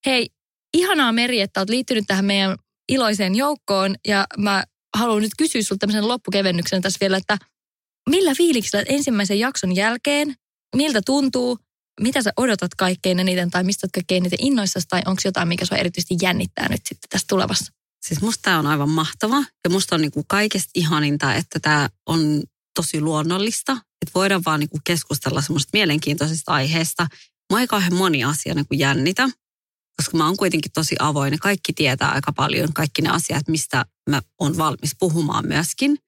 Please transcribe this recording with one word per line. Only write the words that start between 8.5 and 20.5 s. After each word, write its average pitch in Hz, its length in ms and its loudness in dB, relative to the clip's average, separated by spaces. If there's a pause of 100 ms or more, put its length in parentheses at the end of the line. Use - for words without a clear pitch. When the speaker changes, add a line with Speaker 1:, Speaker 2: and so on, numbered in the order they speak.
Speaker 1:
ensimmäisen 214 500 2
jakson 202 380 0
jälkeen, 269 580 0 (420)
miltä 269 300 2
tuntuu, 254 520 0 (420)
mitä 254 220 2
sä 208 140 2
odotat 214 420 0
kaikkein 185 420 0
eniten 180 300 0
tai 180 140 0
mistä 196 220 -2
oot - 60 -6
kaikkein 180 300 0
eniten 180 240 -2
innoissasi 202 420 0
tai 180 180 0
onks 190 180 -2
jotain, 175 240 0
mikä 175 160 -2
sua 180 140 -2
erityisesti 175 440 -2
jännittää - 460 -2
nyt - 200 -2
sitten - 220 -14
tässä - 180 -2
tulevassa? 139 440 0 (340)
Speaker 2:
Siis 151 140 -2
musta 220 220 -2
tää 180 160 2
on 147 80 0
aivan 147 220 2
mahtava 160 480 0 (280)
ja 170 60 2
musta 190 240 2
on 156 60 2
niinku 151 280 -2
kaikesta 208 460 0